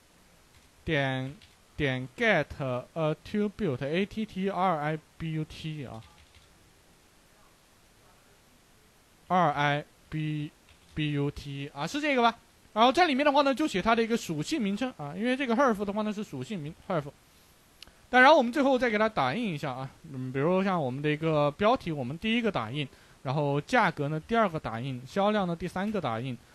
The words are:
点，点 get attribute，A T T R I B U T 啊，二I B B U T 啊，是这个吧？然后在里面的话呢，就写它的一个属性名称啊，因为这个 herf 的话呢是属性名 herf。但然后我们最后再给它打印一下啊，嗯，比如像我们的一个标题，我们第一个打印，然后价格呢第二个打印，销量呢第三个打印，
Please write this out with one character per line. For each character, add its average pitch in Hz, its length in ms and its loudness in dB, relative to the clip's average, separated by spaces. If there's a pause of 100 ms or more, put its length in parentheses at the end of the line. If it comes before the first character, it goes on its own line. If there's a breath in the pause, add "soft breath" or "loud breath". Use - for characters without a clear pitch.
(840)
点， 135 500 -2 (420)
点 131 400 -2
get 208 300 2 (480)
attribute，A 165 1120 -2
T 220 180 -8
T 190 260 -4
R 180 280 0
I 156 200 -4 (200)
B 165 140 -6
U 156 120 -4
T 156 420 -10
啊， 113 160 -14 (3250)
二 175 240 4
I 143 320 0 (240)
B 151 420 -4 (440)
B 151 180 -2
U 143 180 0
T 139 440 -10
啊， 143 120 -4
是 285 140 -4
这 285 160 0
个 240 60 4
吧？ 226 120 4 (380)
然 220 120 4
后 262 80 8
在 349 140 6
里 302 80 0
面 277 120 2
的 294 60 6
话 285 100 6
呢， 277 120 2
就 302 120 0
写 180 160 -2
它 226 140 4
的 233 60 2
一 226 40 0
个 226 100 0
属 156 260 -4
性 302 180 -4
名 202 160 0
称 254 200 -4
啊， 147 200 -10
因 202 80 -4
为 247 120 0
这 269 100 -4
个 226 100 2
herf 226 280 4
的 196 80 -2
话 214 100 -2
呢 214 100 -2
是 202 100 -8
属 139 200 -8
性 190 180 -8
名 147 140 -10 (140)
herf。 165 160 -2 (1040 loud breath)
但 254 140 6
然 269 80 12
后 320 60 10
我 285 60 6
们 240 100 -2
最 294 100 2
后 262 160 4
再 247 120 0
给 208 80 0
它 220 100 2
打 139 260 0
印 214 200 -4
一 147 40 -6
下 143 140 -6
啊， 135 180 -8 (220)
嗯， 131 200 -8
比 135 60 -4
如 180 240 2
像 190 180 0
我 131 100 -2
们 131 100 -6
的 151 100 0
一 151 60 0
个 151 360 2
标 220 240 2
题， 170 160 -8
我 143 120 -6
们 139 140 -8
第 220 180 0
一 240 60 0
个 220 80 0
打 113 200 -4
印， 143 160 -4 (360 loud breath)
然 127 120 -4
后 143 260 0
价 214 300 2
格 - 180 -4
呢 156 120 -4
第 226 160 -4
二 220 120 4
个 160 100 -6
打 113 220 -6
印， 127 260 -8
销 196 240 0
量 208 160 0
呢 170 80 -2
第 175 120 -6
三 190 240 -4
个 208 100 -2
打 117 200 -2
印， 127 160 -6 (180 soft breath)